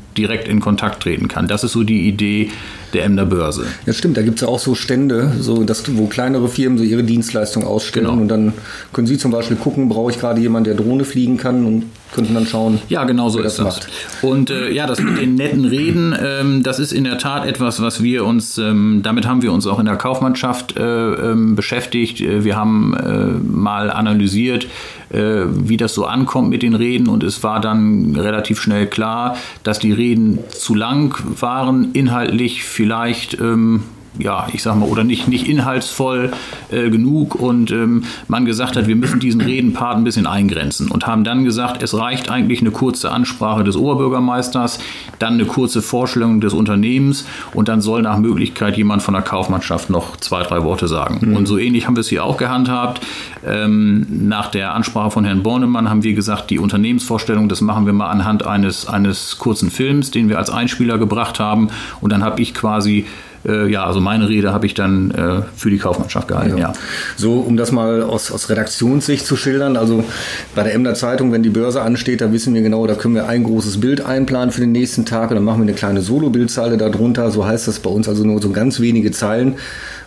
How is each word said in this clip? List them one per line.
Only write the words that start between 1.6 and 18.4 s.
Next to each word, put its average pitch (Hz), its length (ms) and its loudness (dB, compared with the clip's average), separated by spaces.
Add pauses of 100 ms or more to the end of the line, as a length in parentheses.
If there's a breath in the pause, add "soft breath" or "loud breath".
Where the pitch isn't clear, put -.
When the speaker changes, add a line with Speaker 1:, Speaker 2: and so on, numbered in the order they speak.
Speaker 1:
ist 120 100 -2
so 113 120 2
die 107 240 2
Idee 104 420 0 (440 loud breath)
der 87 100 0
Emder 98 220 2
Börse. 82 400 -2 (200)
Speaker 2:
Ja, 113 60 0
stimmt, 143 240 0
da 110 60 2
gibt's 110 180 0
ja 123 80 0
auch 123 100 0
so 123 160 -2
Stände, 127 640 0
so 117 240 0
dass, 110 340 -2
wo 107 100 2
kleinere 123 420 0
Firmen 127 300 0
so 113 60 2
ihre 117 200 2
Dienstleistung 113 600 0
ausstellen 113 440 -2
Speaker 1:
Genau. 117 140 2
Speaker 2:
und 107 60 2
dann 107 260 2 (400 loud breath)
können 120 120 0
Sie 139 120 2
zum 131 120 0
Beispiel 117 280 -2
gucken, 139 320 0
brauche 113 200 0
ich 117 80 -4
gerade 117 220 0
jemanden, 113 340 2
der - 80 -
Drohne 127 220 0
fliegen 127 320 0
kann 123 300 0
und 113 180 0 (300)
könnten 113 180 0
dann 113 140 2
schauen, 110 320 0 (100)
Speaker 1:
Ja, 156 160 -2
genau 123 240 0
so 110 120 0
Speaker 2:
wer 107 40 -2
Speaker 1:
ist 107 140 -2
Speaker 2:
das 104 80 0
Speaker 1:
das. - 200 -6 (340 loud breath)
Speaker 2:
macht. - 40 0
Speaker 1:
Und, 135 260 2
äh, 127 220 -4
ja, 147 140 -2
das 127 160 -2
mit 165 180 0
den 127 140 2
netten 143 320 2
Reden, 160 540 2
ähm, 139 420 0
das 127 160 -2
ist 143 140 -4
in 135 120 0
der 127 140 -2
Tat 143 280 -4
etwas, 120 360 -2
was 113 200 -2
wir 120 220 2
uns, 113 320 0